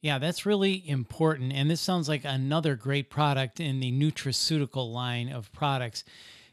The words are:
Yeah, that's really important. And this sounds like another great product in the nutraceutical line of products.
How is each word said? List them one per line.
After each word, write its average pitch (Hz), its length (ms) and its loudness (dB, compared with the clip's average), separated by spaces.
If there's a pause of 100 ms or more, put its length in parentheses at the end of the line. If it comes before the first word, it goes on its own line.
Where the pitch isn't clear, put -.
Yeah, 147 180 0
that's 165 260 -2
really 196 420 2
important. 139 640 0
And 139 180 2
this 165 120 2
sounds 175 260 0
like 147 160 0
another 143 520 0
great 139 340 -2
product 139 500 0
in 139 220 -2
the 127 100 0
nutraceutical 139 1000 0
line 120 360 -2
of 123 220 -10
products. 135 540 -2 (480)